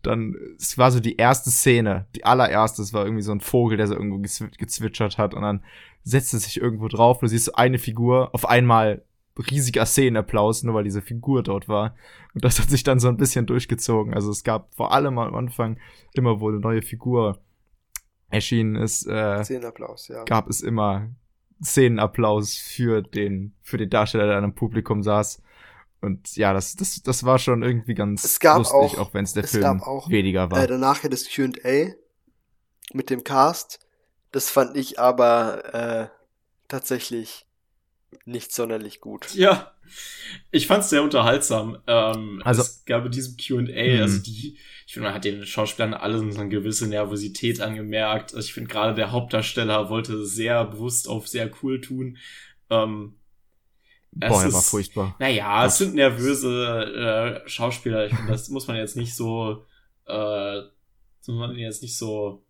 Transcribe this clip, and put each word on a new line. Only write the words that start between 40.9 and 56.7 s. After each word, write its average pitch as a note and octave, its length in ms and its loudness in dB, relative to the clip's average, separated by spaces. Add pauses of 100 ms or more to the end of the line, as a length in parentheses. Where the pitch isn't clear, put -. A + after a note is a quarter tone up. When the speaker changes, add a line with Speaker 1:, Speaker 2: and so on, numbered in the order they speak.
Speaker 3:
unterhaltsam. A2+ 760 2 (100)
Ähm, A2 560 0
Speaker 1:
Also A#2+ 180 4
Speaker 3:
es - 240 -6
gab A#2+ 200 -2
in A#2+ 60 -6
diesem B2+ 260 -8
Q B2+ 220 -4
and A#2+ 100 -2
A, - 40 -12 (240)
Speaker 1:
Mhm. G#2+ 40 4
Speaker 3:
also G2 220 2
die, A2+ 340 -12 (300)
ich - 60 -18
finde, A2+ 140 -6
man G2+ 80 -6
hat G2 100 -8
den G2+ 200 -4
Schauspielern G#2+ 480 -2
alle A2 240 -4
so G#2+ 220 -4
eine G2+ 100 -6
gewisse G#2+ 380 -2
Nervosität G#2 720 -4
angemerkt. G#2+ 720 -4
Also A2 120 -8
ich - 80 -12
finde, A#2 180 -10
gerade G#2+ 240 0
der G#2+ 160 -2
Hauptdarsteller A2 800 -2
wollte A2+ 360 -4
sehr A2+ 400 0
bewusst A2 420 -6
auf A2+ 200 -8
sehr A2+ 240 -6 (100)
cool C3 200 -4
tun. B2+ 360 -10 (540)
Ähm, G#2+ 440 -2 (960)
Speaker 1:
Boah, G#2+ 280 2
Speaker 3:
es F#2 60 4
Speaker 1:
er - 80 2
war F2+ 80 0
Speaker 3:
ist, - 80 2
Speaker 1:
furchtbar. G2 500 -4
Speaker 3:
naja, A2 460 2
es - 120 2
Speaker 1:
Gott. - 0 -
Speaker 3:
sind F#3+ 180 0
nervöse, A#2+ 1500 0